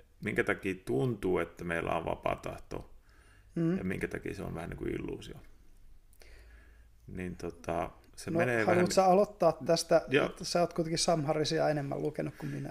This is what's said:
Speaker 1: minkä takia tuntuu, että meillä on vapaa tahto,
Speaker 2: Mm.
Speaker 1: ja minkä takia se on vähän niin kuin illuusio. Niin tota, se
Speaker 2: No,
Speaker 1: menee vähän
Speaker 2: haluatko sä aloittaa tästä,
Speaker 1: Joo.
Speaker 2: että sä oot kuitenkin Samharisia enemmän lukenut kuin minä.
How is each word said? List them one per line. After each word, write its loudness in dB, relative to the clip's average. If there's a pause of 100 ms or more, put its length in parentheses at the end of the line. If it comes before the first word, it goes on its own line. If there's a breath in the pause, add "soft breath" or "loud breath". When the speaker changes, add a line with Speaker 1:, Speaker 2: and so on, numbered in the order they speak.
(240)
Speaker 1:
minkä 0
takia -2 (100)
tuntuu, 0
että -6
meillä -2
on -2
vapaa -2
tahto, -10 (680)
Speaker 2:
Mm. 0
Speaker 1:
ja -6
minkä -2
takia -8
se -8
on -6
vähän -8
niin -10
kuin -4
illuusio. -8 (1700 soft breath)
Niin -8
tota, -4 (260)
se -10
Speaker 2:
No, -2
Speaker 1:
menee 2
vähän 2
Speaker 2:
haluatko 4
sä 6
aloittaa 6 (140)
tästä, 4
Speaker 1:
Joo. 4
Speaker 2:
että -6
sä 0
oot 0
kuitenkin 0
Samharisia 2
enemmän -2
lukenut -4
kuin -6
minä. -6